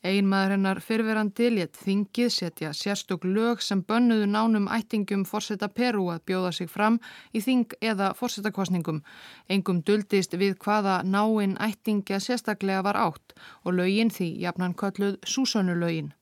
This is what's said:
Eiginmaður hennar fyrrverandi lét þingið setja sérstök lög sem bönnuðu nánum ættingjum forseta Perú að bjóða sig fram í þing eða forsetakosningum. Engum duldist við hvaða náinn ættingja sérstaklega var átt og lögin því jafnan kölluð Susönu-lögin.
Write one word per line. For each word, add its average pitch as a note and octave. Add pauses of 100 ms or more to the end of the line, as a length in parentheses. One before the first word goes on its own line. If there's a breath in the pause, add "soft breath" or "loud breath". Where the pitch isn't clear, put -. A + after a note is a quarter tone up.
Eiginmaður G3
hennar F#3+
fyrrverandi A3
lét F#3+
þingið G#3
setja D#3
sérstök G3
lög A3
sem G3
bönnuðu A3
nánum G#3+
ættingjum G#3
forseta G3+
Perú A3
að E3
bjóða F#3
sig E3+
fram A3 (320 loud breath)
í A3+
þing B3
eða G3
forsetakosningum. F#3 (480 loud breath)
Engum F#3
duldist G3+
við F#3+
hvaða G3
náinn G3+
ættingja G3+
sérstaklega G3
var G3+
átt - (260 loud breath)
og F3+
lögin G3
því E3+
jafnan F3+
kölluð G3
Susönu-lögin. E3+ (100)